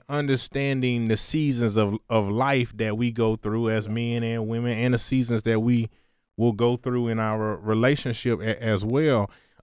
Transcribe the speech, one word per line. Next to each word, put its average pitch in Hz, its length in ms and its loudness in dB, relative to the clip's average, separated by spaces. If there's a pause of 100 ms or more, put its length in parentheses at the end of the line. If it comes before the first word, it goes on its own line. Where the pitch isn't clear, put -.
understanding 135 1000 -2
the 110 80 2
seasons 123 580 0
of, 107 220 2 (120)
of 110 200 2
life 127 480 0
that 107 200 -2
we 120 140 0
go 113 240 2
through 110 340 -2
as 107 200 0
men 117 340 -2
and 113 240 -4
women 117 240 -2
and 120 220 2
the 120 40 2
seasons 120 460 0
that 113 160 2
we 117 300 2 (480)
will 113 160 4
go 120 240 2
through 123 320 -2
in 113 100 -2
our 107 380 -2
relationship 113 840 0
a-, 110 240 -4
as 104 220 0
well. 123 440 2 (340)